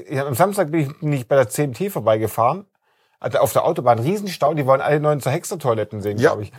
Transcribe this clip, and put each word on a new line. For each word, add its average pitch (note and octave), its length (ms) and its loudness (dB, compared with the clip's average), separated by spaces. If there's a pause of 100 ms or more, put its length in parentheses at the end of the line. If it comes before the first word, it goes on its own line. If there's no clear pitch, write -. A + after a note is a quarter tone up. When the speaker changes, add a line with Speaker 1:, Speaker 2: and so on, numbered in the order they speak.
(100)
Speaker 1:
Ja, C#3 160 -2
am C#3+ 80 -2
Samstag F#3 360 2
bin E3 100 0
ich C#3+ 200 -6
nicht C#3+ 280 -2
bei C#3+ 80 4
der B2+ 120 4
C - 160 -4
M C3+ 80 -4
T F#3 160 -6
vorbeigefahren. A#2 800 0 (520)
Also A#2+ 200 -4
auf - 160 2
der - 100 2
Autobahn, B2 340 2
Riesenstau, E3+ 540 -2
die D3 140 -2
wollen C3+ 160 4
alle D3 180 0
neuen D3 220 0
Zerhexer-Toiletten B2 800 -4
sehen, G#2 160 -4
Speaker 2:
Ja, A#2+ 140 4
Speaker 1:
glaub G#2 100 -6
ich. G2 160 -14